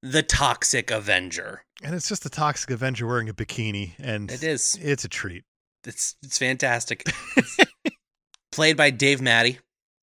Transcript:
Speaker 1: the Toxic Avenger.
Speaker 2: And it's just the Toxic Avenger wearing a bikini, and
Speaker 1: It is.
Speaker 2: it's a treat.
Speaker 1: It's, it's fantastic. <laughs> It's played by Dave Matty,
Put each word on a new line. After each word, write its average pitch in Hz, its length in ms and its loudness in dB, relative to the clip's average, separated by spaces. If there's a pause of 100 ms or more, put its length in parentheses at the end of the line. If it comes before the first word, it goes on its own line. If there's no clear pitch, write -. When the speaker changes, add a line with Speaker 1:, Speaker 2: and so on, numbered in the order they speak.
Speaker 1:
the 131 200 2
Toxic - 680 2
Avenger. 101 720 -2 (180)
Speaker 2:
And 151 120 -8
it's 180 140 -6
just 208 140 -4
the - 80 -8
Toxic 147 400 -2
Avenger 120 360 -4
wearing 117 220 -2
a 107 60 -8
bikini, 101 640 -4
and 107 320 -6
Speaker 1:
It 123 140 -8
is. 160 360 0
Speaker 2:
it's 143 240 -2
a - 40 -8
treat. 90 360 -8 (420)
Speaker 1:
It's, - 360 -6
it's - 160 -4
fantastic. 127 680 0
<laughs> - 60 -2 (1300)
It's - 100 -10
played 156 200 6
by 147 120 8
Dave 135 300 2
Matty, 120 380 4 (440)